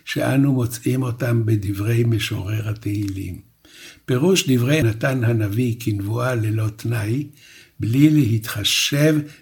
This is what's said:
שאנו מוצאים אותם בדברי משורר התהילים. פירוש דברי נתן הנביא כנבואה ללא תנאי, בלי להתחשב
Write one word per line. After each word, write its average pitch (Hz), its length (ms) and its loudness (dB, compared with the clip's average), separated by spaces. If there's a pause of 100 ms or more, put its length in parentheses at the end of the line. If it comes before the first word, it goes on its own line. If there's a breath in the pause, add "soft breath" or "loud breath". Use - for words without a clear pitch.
שאנו 131 480 2
מוצאים 127 500 -2
אותם 117 420 -2
בדברי 104 580 0
משורר 107 680 -2
התהילים. 98 680 -6 (680 loud breath)
פירוש 151 440 2
דברי 127 340 4
נתן 127 400 0
הנביא 113 560 0
כנבואה 113 560 -2
ללא 110 400 -2
תנאי, 117 520 -4 (520 loud breath)
בלי 131 300 4
להתחשב 143 1040 2 (260 loud breath)